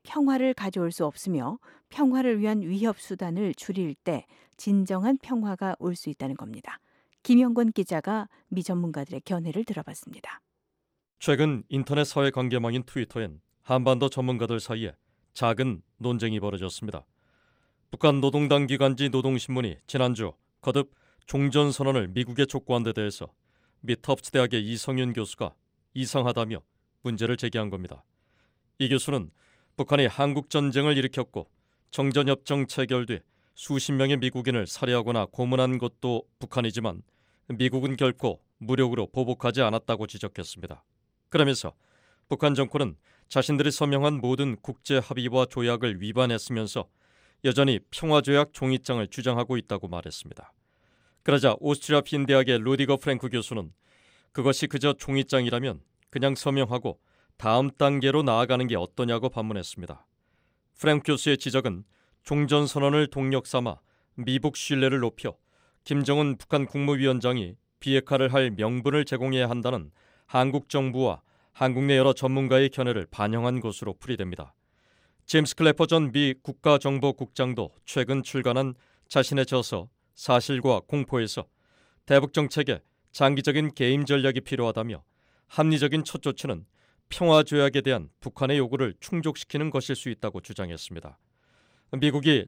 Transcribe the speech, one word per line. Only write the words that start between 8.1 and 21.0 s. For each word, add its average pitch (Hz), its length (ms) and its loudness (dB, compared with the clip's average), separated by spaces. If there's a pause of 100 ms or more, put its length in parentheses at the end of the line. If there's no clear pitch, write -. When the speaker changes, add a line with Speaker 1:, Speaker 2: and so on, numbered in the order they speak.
Speaker 1:
미 185 140 -4
전문가들의 160 640 -4
견해를 175 400 -4
들어봤습니다. - 760 -12 (800)
Speaker 2:
최근 143 500 2
인터넷 139 360 0
사회 139 260 2
관계망인 123 540 -2
트위터엔 107 560 -8 (220)
한반도 127 460 2
전문가들 120 520 -2
사이에 113 340 -8 (400)
작은 117 480 0 (160)
논쟁이 113 420 -4
벌어졌습니다. 95 680 -8 (840)
북한 143 300 4
노동당 143 460 2
기관지 139 420 2
노동신문이 127 800 -2
지난주 123 460 -2 (280)
거듭 139 320 -2 (340)